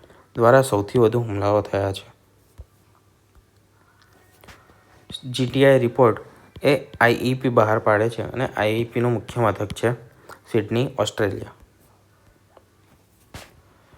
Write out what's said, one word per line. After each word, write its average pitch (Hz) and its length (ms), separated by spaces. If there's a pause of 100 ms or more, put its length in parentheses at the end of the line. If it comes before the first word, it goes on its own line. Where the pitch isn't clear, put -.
(360)
દ્વારા 123 260
સૌથી 101 360
વધુ 117 220
હુમલાઓ 104 400
થયા 98 320
છે. - 200 (3250)
જી 123 160
ટી 131 200
આઈ 135 120
રિપોર્ટ 120 420 (440)
એ 135 120 (240)
આઈ 117 120
ઈ 123 220
પી 131 140
બહાર 110 300
પાડે 107 300
છે 113 140
અને - 240
આઈ 107 220
ઈ 113 160
પીનું 120 280
મુખ્ય 113 280
મથક 104 320
છે 117 200 (600)
સિડની, 117 460
ઓસ્ટ્રેલિયા. 107 520 (2500)